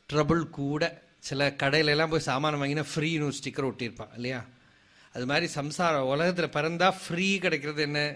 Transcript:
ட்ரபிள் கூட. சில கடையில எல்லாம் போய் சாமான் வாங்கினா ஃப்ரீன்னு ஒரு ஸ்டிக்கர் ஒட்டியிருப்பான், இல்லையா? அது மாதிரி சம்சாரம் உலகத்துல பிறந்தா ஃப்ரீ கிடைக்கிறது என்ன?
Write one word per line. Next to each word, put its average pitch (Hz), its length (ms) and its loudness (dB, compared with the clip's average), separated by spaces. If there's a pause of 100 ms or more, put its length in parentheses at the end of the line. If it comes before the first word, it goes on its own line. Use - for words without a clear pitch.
(120)
ட்ரபிள் 151 380 2
கூட. 151 520 -2 (160)
சில 139 400 0
கடையில 151 280 4
எல்லாம் 151 220 4
போய் 156 120 2
சாமான் 147 340 0
வாங்கினா 143 300 -2 (100)
ஃப்ரீன்னு 156 280 0
ஒரு 139 200 0
ஸ்டிக்கர் 135 320 -2
ஒட்டியிருப்பான், 113 400 -8
இல்லையா? 120 300 -6 (680)
அது 127 120 -6
மாதிரி 156 200 2
சம்சாரம் 147 600 0
உலகத்துல 165 420 0
பிறந்தா 170 460 2 (120)
ஃப்ரீ 190 320 0
கிடைக்கிறது 151 440 -2
என்ன? 147 340 -2